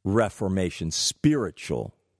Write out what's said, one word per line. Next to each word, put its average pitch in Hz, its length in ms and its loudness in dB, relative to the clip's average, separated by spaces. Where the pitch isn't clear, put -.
reformation, 95 880 0
spiritual 98 1000 0